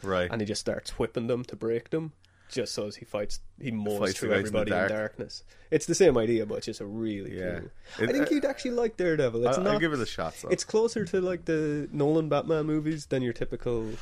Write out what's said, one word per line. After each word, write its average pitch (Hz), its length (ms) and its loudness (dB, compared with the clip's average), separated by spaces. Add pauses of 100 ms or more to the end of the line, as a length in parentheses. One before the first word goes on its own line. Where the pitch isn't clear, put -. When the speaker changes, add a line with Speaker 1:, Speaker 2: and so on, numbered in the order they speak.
Speaker 1:
Right. 92 300 2
Speaker 2:
and 113 100 -2
he 104 60 0
just 104 140 -2
starts - 360 -4
whipping 117 300 -2
them 123 180 0
to - 100 -12
break 117 360 -2
them, 160 220 -4 (380)
just 117 220 -4
so 107 140 -4
as 104 100 -10
he - 80 -18
fights, 104 340 -4 (200)
he 135 120 -4
maws 104 280 -2
Speaker 1:
Fights 98 140 2
the - 60 -6
Speaker 2:
through 98 100 -2
Speaker 1:
guys 101 80 6
in 98 60 2 (100)
the 110 60 2
Speaker 2:
everybody 104 120 0
in 90 60 2
Speaker 1:
dark. 95 120 2
Speaker 2:
darkness. 107 540 -6 (280)
It's 151 140 2
the 165 100 0
same 156 220 8
idea, 113 280 4
but 107 180 -4
just - 180 -8
a 107 40 -8
really 101 520 -6
Speaker 1:
Yeah. 90 220 -4
Speaker 2:
cool. 82 100 -12 (340)
Speaker 1:
It, 233 60 4
Speaker 2:
I - 40 2
think 285 140 2
Speaker 1:
uh, - 80 -2
Speaker 2:
you'd 277 100 2
actually 269 260 -2
like 240 260 0
Daredevil. 139 500 2
It's 131 100 4
Speaker 1:
I'll, - 100 2
I'll 208 60 4
Speaker 2:
not, 208 80 2
Speaker 1:
give 160 120 2
it 139 60 0
a 113 60 0
shot, 82 300 -4
so. - 140 -10
Speaker 2:
it's 180 140 2
closer 220 420 2
to, 190 160 0
like, 180 240 -4
the 151 460 0
Nolan 156 380 2
Batman 151 360 2
movies 156 420 -2
than 135 140 0
your 120 120 0
typical 117 560 -2 (120)